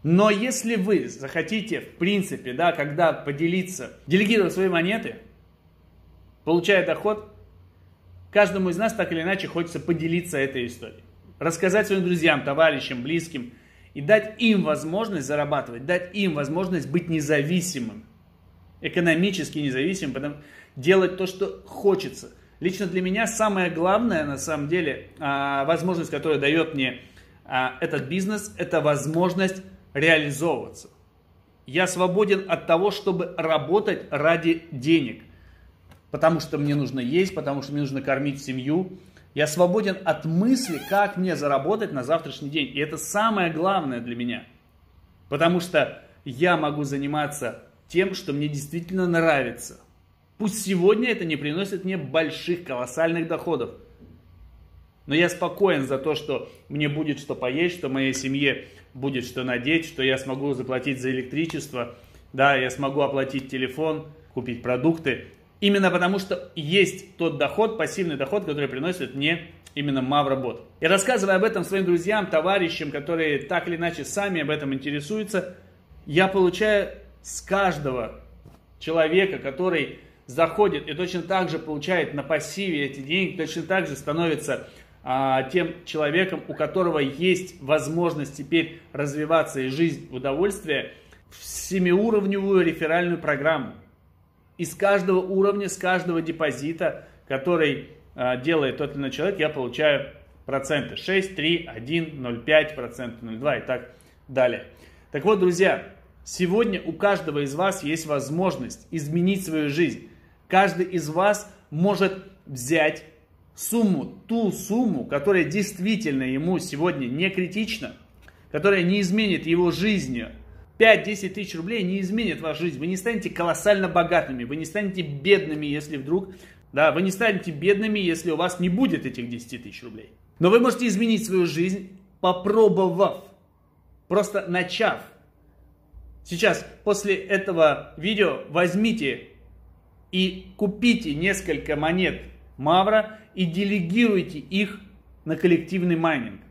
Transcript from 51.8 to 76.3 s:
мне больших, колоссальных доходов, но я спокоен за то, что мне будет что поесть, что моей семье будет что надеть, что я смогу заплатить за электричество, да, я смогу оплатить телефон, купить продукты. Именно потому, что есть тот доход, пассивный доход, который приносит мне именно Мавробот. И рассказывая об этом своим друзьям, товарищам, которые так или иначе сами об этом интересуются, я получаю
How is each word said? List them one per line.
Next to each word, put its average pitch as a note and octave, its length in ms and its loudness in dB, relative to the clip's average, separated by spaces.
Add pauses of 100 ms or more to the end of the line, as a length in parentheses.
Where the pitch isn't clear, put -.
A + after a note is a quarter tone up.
мне F#3 140 -2
больших, D#3+ 680 -2
колоссальных D#3+ 640 -2
доходов, D#3 440 -2 (1300)
но C#3+ 100 -2
я E3+ 140 6
спокоен E3+ 580 2
за C#3 100 0
то, D3+ 180 0
что - 360 -6 (160)
мне D3 220 -2
будет C#3+ 300 -2
что - 160 -6
поесть, D#3+ 420 0
что C#3 120 -8
моей C3+ 240 0
семье C3+ 520 0 (300)
будет C3 300 -4
что B2+ 180 -8
надеть, C3 420 0
что - 160 -8
я C3 160 2
смогу C#3 360 -4
заплатить B2+ 460 -4
за B2+ 120 -2
электричество, B2+ 840 -6 (380)
да, C3+ 220 4
я B2+ 160 0
смогу C#3 300 -2
оплатить C3+ 480 -2
телефон, D3 580 -4 (260)
купить A#2+ 300 -6
продукты. B2+ 640 0 (360)
Именно G3+ 300 4
потому, F3+ 280 2
что - 360 -8
есть F3 640 0
тот D#3 200 -2
доход, G#3 400 0
пассивный D#3+ 380 -2
доход, E3+ 300 -4
который C#3+ 240 -2
приносит C3+ 440 -6
мне D#3+ 340 -2 (280)
именно C#3+ 260 -2
Мавробот. C3+ 640 0 (140)
И D#3+ 80 2
рассказывая G3 480 4
об F#3+ 80 4
этом G3+ 220 0
своим F#3+ 180 0
друзьям, F3+ 440 2
товарищам, E3 640 0
которые D3+ 480 0
так E3 280 -2
или E3+ 80 -2
иначе E3 300 -4
сами G3 360 -2
об C#3+ 80 -2
этом D3 240 -2
интересуются, D3+ 840 -4 (480)
я F3+ 240 4
получаю G3 640 2 (300)